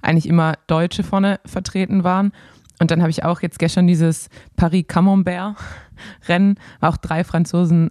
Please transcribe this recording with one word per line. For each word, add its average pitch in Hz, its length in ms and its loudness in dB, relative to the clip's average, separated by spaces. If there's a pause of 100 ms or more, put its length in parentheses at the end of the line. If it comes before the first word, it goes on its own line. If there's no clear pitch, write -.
eigentlich 160 260 0
immer 160 380 0
Deutsche 170 380 -2
vorne 196 420 -2
vertreten 185 580 -4
waren. 190 280 0 (480)
Und 165 100 2
dann 165 100 2
hab 165 80 2
ich - 160 -4
auch 170 160 -2
jetzt - 180 -8
gestern 175 280 2
dieses 165 420 0 (280)
Paris-Camembert-Rennen, 185 2000 -2 (240)
war 160 100 2
auch - 80 -4
drei 165 260 -4
Franzosen, 165 680 0